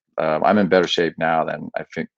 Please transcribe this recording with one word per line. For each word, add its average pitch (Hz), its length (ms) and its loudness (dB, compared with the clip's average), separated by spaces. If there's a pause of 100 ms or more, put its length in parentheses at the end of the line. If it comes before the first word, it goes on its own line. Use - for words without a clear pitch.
(180)
uh, 78 240 0
I'm 98 160 4
in 98 100 2
better 87 200 4
shape 82 300 0
now 82 260 0
than 78 320 -8
I - 80 -6 (100)
think 80 240 -6